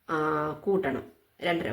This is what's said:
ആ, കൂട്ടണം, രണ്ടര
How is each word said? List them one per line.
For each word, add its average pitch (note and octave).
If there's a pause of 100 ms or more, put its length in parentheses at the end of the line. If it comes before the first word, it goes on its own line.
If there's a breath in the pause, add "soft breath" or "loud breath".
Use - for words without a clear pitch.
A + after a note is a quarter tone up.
ആ, D#3+ (480)
കൂട്ടണം, D3 (340)
രണ്ടര E3+